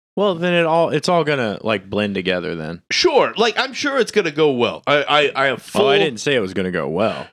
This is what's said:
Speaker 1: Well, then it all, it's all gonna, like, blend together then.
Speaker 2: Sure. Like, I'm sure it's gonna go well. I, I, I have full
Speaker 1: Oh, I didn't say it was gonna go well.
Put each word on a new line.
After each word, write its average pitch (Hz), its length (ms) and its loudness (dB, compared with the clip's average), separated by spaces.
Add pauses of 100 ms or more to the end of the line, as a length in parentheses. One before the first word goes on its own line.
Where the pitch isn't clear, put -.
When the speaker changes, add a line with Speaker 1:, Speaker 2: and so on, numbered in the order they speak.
(160)
Speaker 1:
Well, 196 200 0
then 175 180 0
it 170 140 4
all, 165 220 2
it's 143 200 -2
all 175 140 4
gonna, 131 380 -2
like, 101 280 -2
blend 101 240 -2
together 90 420 -2
then. 82 360 -10
Speaker 2:
Sure. 269 440 2
Like, 220 220 0
I'm 254 160 -4
sure 277 240 -4
it's 220 140 0
gonna 190 200 0
go 147 200 2
well. 110 340 0
I, 143 180 2
I, 143 400 2
I - 40 2
have 127 160 -4
full - 220 0
Speaker 1:
Oh, 139 40 4
I 139 80 4
didn't 139 220 0
say 143 160 0
it 120 60 2
was 95 120 -4
gonna 92 160 -2
go 82 180 -4
well. 82 460 -2